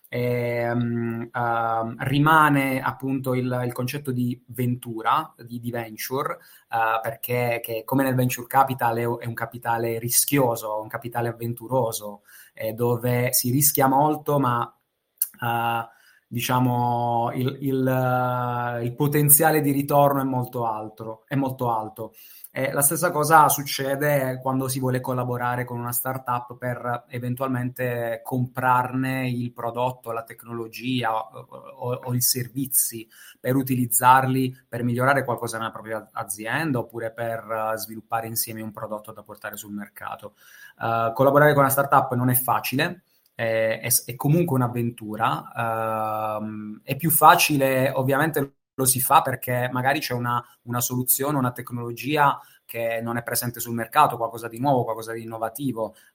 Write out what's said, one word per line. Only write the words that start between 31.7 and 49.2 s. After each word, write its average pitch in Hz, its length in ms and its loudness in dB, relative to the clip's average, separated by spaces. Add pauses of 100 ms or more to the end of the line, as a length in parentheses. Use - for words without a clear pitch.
o 123 200 -6
i 123 60 0
servizi 127 880 -2 (320)
per 127 160 0
utilizzarli 127 1120 2
per 117 160 -6
migliorare 127 400 2
qualcosa 113 360 -4
nella 110 120 -6
propria 110 400 -10
azienda 117 680 -4
oppure 113 340 -8
per, 110 600 -4
eh, 110 40 -4
sviluppare 110 500 -8
insieme 113 340 -6
un 107 120 -10
prodotto 107 400 -10
da 104 100 -20
portare 104 320 -14
sul 104 160 -14
mercato. 101 640 -12 (420)
Eh, 113 380 0
collaborare 143 380 6
con 143 80 6
una 135 100 6
startup 139 440 4
non 127 140 2
è 127 60 4
facile, 127 680 -2 (300)
è, 113 480 0
è 123 80 -6
s-, - 160 2
è 120 120 -10
comunque 156 400 2
un'avventura, 113 1800 -2
ehm, 107 460 -10
è - 140 -4
più 156 140 0
facile, 135 800 6
ovviamente 139 640 0 (260)
lo 131 40 4
si 127 140 2
fa 147 220 6